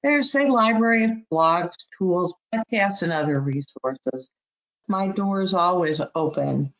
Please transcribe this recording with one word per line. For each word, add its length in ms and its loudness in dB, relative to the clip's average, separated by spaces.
There's 320 2
a 100 2
library 600 4
of 60 2
blogs, 520 0
tools, 380 0
podcasts, 480 -2
and 100 -2
other 280 0
resources. 880 -6
My 200 -2
door 340 -2
is 140 -2
always 440 2
open 680 -2